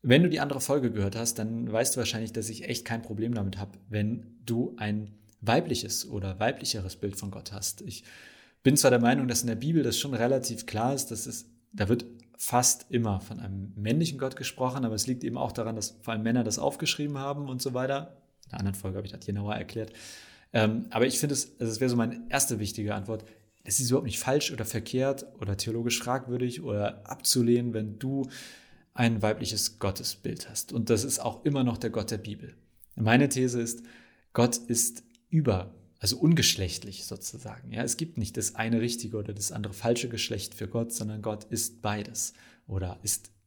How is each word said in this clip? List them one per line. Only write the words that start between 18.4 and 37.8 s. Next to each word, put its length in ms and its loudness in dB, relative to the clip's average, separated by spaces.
In 40 -20
einer 100 -8
anderen 140 0
Folge 220 -6
habe 100 -6
ich 60 -12
das 120 -16
genauer 300 -2
erklärt. 380 -6
Ähm, 380 4
aber 160 6
ich 140 2
finde 140 2
es, 260 -2
also 100 0
es 80 -6
wäre 100 4
so 60 4
meine 260 2
erste 280 2
wichtige 380 -4
Antwort, 280 -6
es 160 0
ist 120 0
überhaupt 160 4
nicht 120 -2
falsch 320 2
oder 140 -4
verkehrt 600 -2
oder 160 -2
theologisch 440 0
fragwürdig 640 -2
oder 440 -2
abzulehnen, 680 4
wenn 260 -4
du 280 -2
ein 300 2
weibliches 560 -2
Gottesbild 720 -4
hast. 220 -8
Und 180 0
das 140 4
ist 160 -2
auch 240 -6
immer 180 2
noch 160 2
der 120 -2
Gott 200 -2
der 80 -2
Bibel. 360 -10
Meine 320 8
These 320 2
ist, 240 -4
Gott 240 4
ist 480 -2
über, 480 2
also 160 0
ungeschlechtlich 880 2
sozusagen. 680 -12
Ja, 140 -4